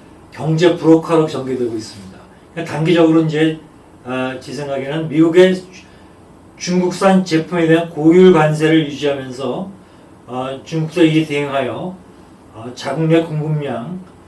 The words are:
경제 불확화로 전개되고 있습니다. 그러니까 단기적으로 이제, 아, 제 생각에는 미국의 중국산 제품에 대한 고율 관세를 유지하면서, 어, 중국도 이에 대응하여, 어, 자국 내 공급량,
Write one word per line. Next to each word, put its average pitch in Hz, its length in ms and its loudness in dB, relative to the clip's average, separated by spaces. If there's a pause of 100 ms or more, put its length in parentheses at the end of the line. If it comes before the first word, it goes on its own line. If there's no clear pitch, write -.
(320)
경제 160 460 0
불확화로 160 500 4
전개되고 127 480 -4
있습니다. 101 420 -14 (360)
그러니까 165 200 -10
단기적으로 160 500 2
이제, 156 360 -2 (460)
아, 131 340 -6
제 135 140 -16
생각에는 143 560 -6
미국의 170 520 4 (960)
중국산 180 680 0
제품에 160 420 -2
대한 165 220 2
고율 175 420 6
관세를 156 560 2
유지하면서, 135 800 -6 (580)
어, 131 360 -10
중국도 160 420 -2
이에 156 200 2
대응하여, 143 720 -6 (580)
어, 113 220 -16
자국 143 320 -4
내 165 140 4
공급량, 151 760 -6 (280)